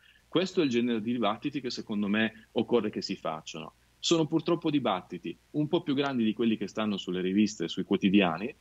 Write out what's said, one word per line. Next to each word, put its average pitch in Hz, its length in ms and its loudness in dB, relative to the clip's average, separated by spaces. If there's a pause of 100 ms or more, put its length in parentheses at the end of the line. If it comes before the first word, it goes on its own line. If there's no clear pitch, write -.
(280)
Questo 180 340 0
è - 20 4
il 143 60 2
genere 120 320 2
di 110 120 -4
dibattiti 120 460 -2
che 127 100 -6
secondo 104 380 -4
me 107 460 0
occorre 113 360 0
che 101 120 -6
si 95 140 -6
facciano. 80 600 -8 (240)
Sono 160 280 2
purtroppo 160 420 0
dibattiti 101 680 -2 (140)
un 151 160 -2
po' 165 140 0
più 151 120 -4
grandi 135 300 0
di 107 100 2
quelli 113 240 2
che 101 100 -6
stanno 107 300 -2
sulle 92 220 -4
riviste, 95 480 2
sui 92 160 -6
quotidiani, 95 760 2